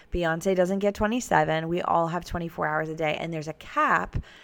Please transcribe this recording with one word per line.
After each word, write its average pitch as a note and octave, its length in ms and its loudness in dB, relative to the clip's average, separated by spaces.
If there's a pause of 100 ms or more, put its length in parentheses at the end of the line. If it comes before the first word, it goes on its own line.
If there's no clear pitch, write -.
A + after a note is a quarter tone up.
(140)
Beyonce E3+ 420 0
doesn't F#3 240 2
get G3+ 160 2
twenty-seven. E3 720 0
We E3+ 140 0
all E3+ 260 2
have E3+ 160 -4
twenty-four E3+ 420 -4
hours D#3 240 0
a D#3 60 -6
day, D#3 240 0
and E3 120 -6
there's D#3 180 -6
a D#3 40 -8
cap G3+ 640 0 (280)